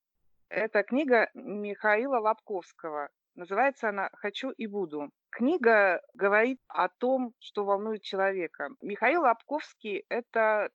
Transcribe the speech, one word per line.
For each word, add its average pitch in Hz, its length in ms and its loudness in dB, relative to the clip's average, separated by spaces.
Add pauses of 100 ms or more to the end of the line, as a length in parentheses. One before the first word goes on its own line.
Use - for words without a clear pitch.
(480)
Это 208 340 0
книга 240 520 2
Михаила 208 840 -2
Лобковского. 175 920 -4 (260)
Называется 214 540 -2
она 196 240 -2
«Хочу 208 380 -8
и 226 160 -8
буду». 160 440 -6 (200)
Книга 226 720 4 (100)
говорит 220 460 2 (100)
о 180 200 0
том, 247 520 -2
что - 240 -6
волнует 202 380 -2
человека. 190 680 -2 (140)
Михаил 240 400 0
Лобковский — 233 840 -2
это 214 680 0